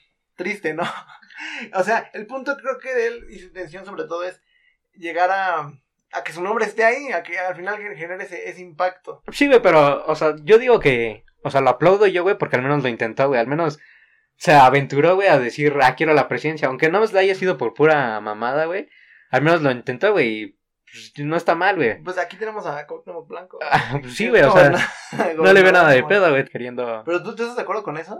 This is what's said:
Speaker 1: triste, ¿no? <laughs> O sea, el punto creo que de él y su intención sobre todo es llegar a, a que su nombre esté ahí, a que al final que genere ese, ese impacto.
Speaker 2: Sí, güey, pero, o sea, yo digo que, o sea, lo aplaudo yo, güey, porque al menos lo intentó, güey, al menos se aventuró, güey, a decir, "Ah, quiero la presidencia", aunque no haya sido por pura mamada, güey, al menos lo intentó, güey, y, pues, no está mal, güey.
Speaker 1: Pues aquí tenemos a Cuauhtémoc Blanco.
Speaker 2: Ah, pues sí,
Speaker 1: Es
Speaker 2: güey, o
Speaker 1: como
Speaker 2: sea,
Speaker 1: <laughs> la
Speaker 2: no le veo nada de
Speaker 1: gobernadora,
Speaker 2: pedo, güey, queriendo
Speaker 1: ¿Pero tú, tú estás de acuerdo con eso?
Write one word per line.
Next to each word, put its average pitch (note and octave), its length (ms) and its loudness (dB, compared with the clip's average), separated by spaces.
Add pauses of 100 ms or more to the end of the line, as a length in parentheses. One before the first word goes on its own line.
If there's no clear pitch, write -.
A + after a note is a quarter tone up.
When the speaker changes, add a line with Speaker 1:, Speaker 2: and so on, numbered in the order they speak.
(360)
Speaker 1:
triste, F3+ 400 -8
¿no? E3 80 -6
<laughs> - 920 -14
O F#3+ 100 0
sea, G#3+ 300 -2
el A3 140 -14
punto C4+ 300 -8
creo B3+ 200 -8
que B3+ 160 -10
de A#3 140 -2
él A#3 240 -12
y F#3 80 -20
su F3+ 80 -20
intención F3+ 380 -16
sobre F3 180 -12
todo E3+ 200 -10
es F3+ 160 -12 (540)
llegar F3+ 380 -6
a, F3 400 -6 (420)
a - 100 -10
que - 80 -14
su E3 120 -12
nombre G#3+ 220 -6
esté A3 180 -4
ahí, B3 280 -2
a E3+ 120 -6
que E3+ 160 -10
al F3+ 160 -6
final F#3+ 220 -10
que G#3 180 -14
genere F3 300 -12
ese, F3+ 240 -14
ese F3 120 -16
impacto. F3+ 720 -8
Speaker 2:
Sí, C#4+ 160 0
güey, C4 160 6
pero, D3+ 420 4
o D#3 100 -2
sea, D3+ 280 -2
yo G3+ 160 6
digo B3 200 4
que, A#2 460 -2 (180)
o C3+ 60 -6
sea, C3+ 120 0
lo C3 100 4
aplaudo F#3+ 340 4
yo, F3+ 160 2
güey, G3 160 0
porque - 200 -2
al B2 40 -4
menos C#3 220 0
lo B2+ 60 -2
intentó, A#2 380 -2
güey, C3+ 120 0
al A#2 80 0
menos D3+ 320 -4 (580)
se - 160 2
aventuró, C#3 640 6
güey, G3 120 2
a D#3+ 120 6
decir, C#3+ 440 0
"Ah, B2+ 120 4
quiero D#3+ 180 2
la C3+ 140 4
presidencia", D3 400 -4
aunque C3 220 0
no F#3 140 2
haya F#3+ 320 2
sido F3+ 240 -2
por A#2+ 160 -4
pura C#3+ 460 2
mamada, A2+ 440 -4
güey, F#3+ 240 -8 (400)
al B2+ 140 0
menos E3 180 2
lo C#3+ 80 0
intentó, B2+ 440 -2
güey, D3+ 140 2 (160)
y, G2+ 140 -16 (340)
pues, A2+ 280 -20
no D3+ 180 -4
está E3+ 160 0
mal, F#3 220 0
güey. C3 280 -2
Speaker 1:
Pues F3+ 140 -12
aquí A3+ 200 -8
tenemos G#3+ 280 -12
a D3 220 -12
Cuauhtémoc E3 400 -16
Blanco. F3 340 -18
Speaker 2:
Ah, C#3+ 400 -2
pues B2 140 -16
sí, G3+ 100 -4
Speaker 1:
Es B3 60 -4
Speaker 2:
güey, G#3+ 120 4
o C3+ 60 6
Speaker 1:
como F#3 100 6
Speaker 2:
sea, C#3+ 120 8
Speaker 1:
<laughs> - 460 -6 (100)
la E3 80 -4
Speaker 2:
no E3+ 180 6
le G3 80 8
veo F#3 100 6
nada F3 200 6
de B2+ 100 6
Speaker 1:
gobernadora, B2 60 -4
Speaker 2:
pedo, F#3+ 240 4
güey, C3+ 140 2
queriendo A#2+ 600 -8
Speaker 1:
¿Pero E3+ 180 -2
tú, G#3+ 120 -12
tú A3 80 -8
estás A#3+ 120 -8
de A#3 60 -6
acuerdo F#3+ 220 -6
con D3+ 140 -10
eso? E3+ 220 -14